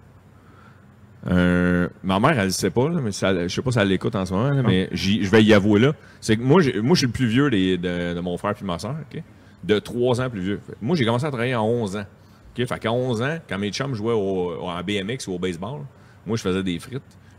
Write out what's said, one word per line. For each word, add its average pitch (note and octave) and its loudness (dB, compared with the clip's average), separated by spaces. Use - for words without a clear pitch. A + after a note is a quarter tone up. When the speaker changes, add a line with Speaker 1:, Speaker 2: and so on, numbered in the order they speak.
Speaker 1:
un, F2+ 2
ma F#2+ 0
mère, C#3 2
elle F#2+ 2
le F#2+ -2
sait F#2+ -2
pas, B2 0
là, E3+ -4
mais A2 -4
ça, F#2+ 0
je - -
sais - -4
pas C3 -2
si A#2 2
elle G2+ 4
l'écoute F#2+ 0
en F#2+ -2
ce F2+ -4
moment, A2+ 0
là, C#3 0
Speaker 2:
Ah. - 0
Speaker 1:
mais F#2 2
j'y, F#2+ 0
je F#2+ -2
vais A2 8
y G#2+ 6
avouer G#2 6
là. C#3 4
C'est A2 2
que A#2 -4
moi, D3 6
j'ai, A#2 0
moi, C3+ 2
je - 6
suis C3+ 2
le A2 -4
plus B2 0
vieux C3 2
des, F#2 2
de, F2 -4
de F2 -4
mon F2+ -4
frère G2+ -2
puis G2+ -10
ma G2 -4
soeur, A2 -8
ok ? D#3+ -10
De G2+ 2
trois A#2+ 0
ans B2+ -4
plus G#2+ -6
vieux. F#2+ -4
Fait D2 -16
que - -16
moi, C#3+ 0
j'ai C#3 0
commencé A#2+ 2
à D3+ -4
travailler B2 -2
à A2+ 0
onze G#2+ -2
ans. G#2 -8
Ok ? A#2+ -2
Fait E2+ -6
qu'à A2 -2
onze B2 -2
ans, D3+ -4
quand F#2+ -4
mes G#2 -2
chums C3+ -4
jouaient A2 -2
au, F#2+ -2
au, F2 -6
en F2 -6
B F2+ -6
M G2+ -2
X C3 -8
ou F#2+ -6
au F2 -6
baseball, F#2 -6
moi, A2+ -2
je A2+ -6
faisais F#2+ 0
des F#2 -4
frites. - -12